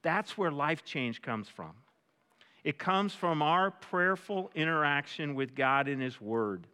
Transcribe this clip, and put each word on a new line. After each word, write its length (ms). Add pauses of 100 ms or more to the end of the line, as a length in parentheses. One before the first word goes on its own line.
That's 340
where 140
life 340
change 380
comes 260
from. 220 (920)
It 160
comes 340
from 300
our 260
prayerful 880
interaction 800
with 180
God 340
and 140
His 180
Word. 540